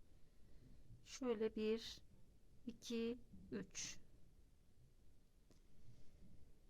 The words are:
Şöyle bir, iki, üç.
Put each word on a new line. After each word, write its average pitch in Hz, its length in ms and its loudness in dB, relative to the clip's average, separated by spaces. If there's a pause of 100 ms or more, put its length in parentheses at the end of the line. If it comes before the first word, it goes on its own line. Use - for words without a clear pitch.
(1040)
Şöyle 220 500 6
bir, 220 460 6 (640)
iki, 233 540 2 (320)
üç. - 480 0 (2750)